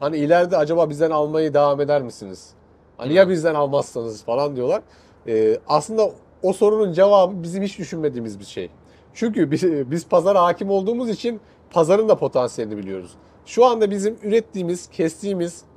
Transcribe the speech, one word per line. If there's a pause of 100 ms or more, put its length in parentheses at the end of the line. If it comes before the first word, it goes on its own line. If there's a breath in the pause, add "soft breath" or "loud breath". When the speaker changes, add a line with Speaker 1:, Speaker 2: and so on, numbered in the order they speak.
Speaker 1:
hani
ileride
acaba
bizden
almayı
devam
eder
misiniz? (460)
Hani
ya
Speaker 2:
Hı.
Speaker 1:
bizden
almazsanız?"
falan
diyorlar. (440 soft breath)
E, (100)
aslında (320)
o
sorunun
cevabı
bizim
hiç
düşünmediğimiz
bir
şey. (440 soft breath)
Çünkü
biz, (280)
biz
pazara
hakim
olduğumuz
için (300 soft breath)
pazarın
da
potansiyelini
biliyoruz. (360 soft breath)
Şu
anda
bizim
ürettiğimiz,
kestiğimiz, (140)